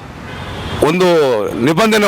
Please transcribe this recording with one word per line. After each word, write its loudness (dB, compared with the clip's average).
ಒಂದು 2
ನಿಬಂಧನೆ 2